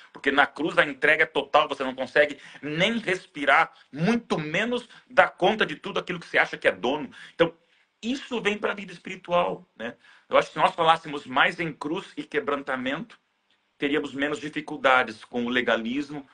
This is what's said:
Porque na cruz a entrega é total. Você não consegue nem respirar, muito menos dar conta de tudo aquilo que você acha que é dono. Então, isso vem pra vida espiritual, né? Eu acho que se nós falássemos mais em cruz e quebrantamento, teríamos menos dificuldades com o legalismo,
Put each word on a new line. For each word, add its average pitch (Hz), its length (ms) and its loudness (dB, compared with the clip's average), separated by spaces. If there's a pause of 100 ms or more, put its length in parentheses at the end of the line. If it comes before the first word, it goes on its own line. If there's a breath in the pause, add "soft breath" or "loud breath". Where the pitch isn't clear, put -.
(140)
Porque - 180 -2
na 139 140 6
cruz 170 320 -2
a 165 80 4
entrega 151 380 2
é - 20 4
total. 147 420 2
Você 139 160 -6
não 131 100 -4
consegue 135 440 0 (240 loud breath)
nem 175 380 -2
respirar, 151 760 0 (180 soft breath)
muito 196 480 0
menos 208 480 -4 (220 loud breath)
dar 180 220 6
conta 202 340 2
de 156 100 -6
tudo 185 240 -6
aquilo 175 200 -6
que - 80 -16
você - 100 -2
acha 151 200 2
que - 100 -2
é 120 40 6
dono. 123 380 -4 (260 loud breath)
Então, - 180 2 (480)
isso 247 380 -6
vem 208 180 -2
pra 208 160 -4
vida 190 200 -12
espiritual, 180 800 -4
né? 120 200 -10 (340 soft breath)
Eu 127 80 2
acho 160 120 4
que - 40 -20
se 156 60 -6
nós 165 140 2
falássemos 160 520 0
mais 160 340 2
em 165 140 -6
cruz 165 420 -8
e 147 80 -10
quebrantamento, 139 960 -6 (600)
teríamos 143 320 -2
menos 143 280 -4
dificuldades 135 840 0
com 120 220 -6
o 117 40 -4
legalismo, 123 840 -2